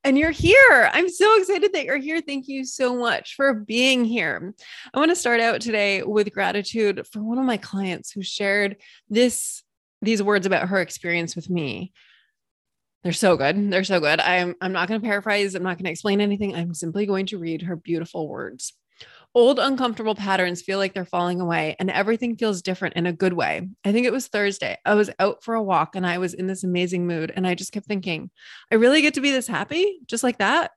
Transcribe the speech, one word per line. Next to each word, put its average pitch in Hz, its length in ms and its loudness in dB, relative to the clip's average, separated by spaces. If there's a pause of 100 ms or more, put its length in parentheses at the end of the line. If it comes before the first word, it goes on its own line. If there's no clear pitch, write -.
And 269 120 4
you're 311 140 4
here. 359 640 8
I'm 349 160 2
so 427 300 6
excited 370 340 2
that 285 120 -2
you're 269 120 0
here. 311 240 -4
Thank 277 260 -8
you 269 180 -8
so 247 300 -2
much - 380 -2
for 277 220 2
being 240 500 2
here. 180 480 -4 (400)
I 262 60 0
want 320 100 4
to 349 60 2
start 240 240 0
out 233 200 2
today 208 440 0
with 208 280 0
gratitude 202 720 -2 (100)
for 214 120 -8
one 233 160 -4
of 262 60 0
my 233 120 0
clients 190 540 -6
who 202 100 -10
shared 202 540 -2 (340)
this, 233 540 0 (400)
these 208 180 0
words 196 240 2
about 185 240 0
her 196 120 0
experience 170 540 -4
with 170 140 -10
me. 165 440 -4 (1120)
They're 175 100 -2
so 180 220 4
good. 190 360 0
They're 190 120 2
so 196 160 0
good. 151 200 2
I'm, 180 420 0
I'm 190 120 -4
not 175 140 -2
gonna 220 120 -2
paraphrase. 202 560 -2
I'm 180 80 -4
not 180 140 -4
gonna 185 120 -6
explain 202 320 0
anything. 202 340 -2
I'm 170 180 -6
simply 175 320 -4
going 196 220 -2
to 202 120 -10
read 165 240 -6
her 175 120 -6
beautiful 165 520 -6
words. - 460 -12 (600)
"Old 247 240 6
uncomfortable 247 560 -2
patterns 185 460 -2
feel 196 180 -4
like 196 140 -2
they're 185 120 -6
falling 175 360 -2
away 165 380 -2
and 190 120 -2
everything 226 460 -2
feels 208 240 -2
different 185 360 -6
in 170 100 0
a 175 60 -2
good 185 200 0
way. 131 360 -2 (160)
I 202 80 2
think 240 140 2
it 226 60 0
was 262 140 -4
Thursday. 202 580 -4
I 208 100 4
was 208 140 2 (100)
out 196 240 0
for 226 120 -4
a 220 80 -2
walk 170 320 0
and 180 120 -4
I 175 120 -2
was 185 160 -4
in 185 120 -6
this 185 160 -6
amazing 180 440 -2
mood 160 280 -4
and 185 120 -2
I 180 80 0
just - 180 -12
kept 202 140 -10
thinking, 185 440 -6 (400)
'I 226 40 2
really 262 260 6
get 294 140 2
to 269 60 -2
be 277 100 2
this 254 160 0
happy 311 600 -2
just - 160 -4
like 247 160 0
that 302 380 2